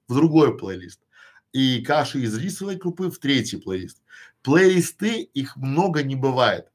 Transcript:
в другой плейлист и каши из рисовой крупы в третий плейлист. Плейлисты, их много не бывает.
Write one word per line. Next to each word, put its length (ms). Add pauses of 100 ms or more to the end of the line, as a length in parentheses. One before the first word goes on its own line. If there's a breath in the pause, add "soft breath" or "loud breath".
в 60
другой 440
плейлист 420 (520 soft breath)
и 300
каши 380
из 180
рисовой 400
крупы 320
в 80
третий 400
плейлист. 440 (400 loud breath)
Плейлисты, 800
их 340
много 460
не 140
бывает. 580